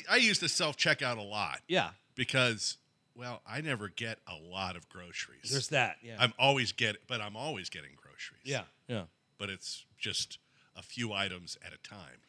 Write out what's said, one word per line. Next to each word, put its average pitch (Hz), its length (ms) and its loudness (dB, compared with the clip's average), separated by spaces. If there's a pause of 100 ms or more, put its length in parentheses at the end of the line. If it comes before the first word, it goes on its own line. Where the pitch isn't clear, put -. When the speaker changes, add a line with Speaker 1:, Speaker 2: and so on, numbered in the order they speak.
(100)
Speaker 1:
I 214 60 8
use 226 220 8
the 165 100 0
self-checkout 143 680 2
a 104 40 -6
lot. 101 460 -2
Speaker 2:
Yeah. 156 220 2 (240)
Speaker 1:
Because, 123 640 2 (360)
well, 123 320 -10
I 117 140 -6
never 123 280 -2
get 113 380 -6
a 85 100 -12 (140)
lot 92 260 -4
of 82 120 -16
groceries. - 600 -10
Speaker 2:
There's 135 180 0
that, 120 340 2
yeah. 117 160 -12
Speaker 1:
I'm 120 200 6
always 131 340 6
get-, 107 340 0
but 120 140 -4
I'm 104 160 -8
always 143 320 -6
getting 73 260 -12
groceries. - 500 -16
Speaker 2:
Yeah, 131 180 -2 (260)
yeah. 113 140 -2 (360)
Speaker 1:
But 101 120 -4
it's - 340 -8 (140)
just - 400 -4 (380)
a 98 60 -14
few 117 300 -4
items 92 500 -4
at 92 120 -14
a - 140 -18
time. 78 400 -16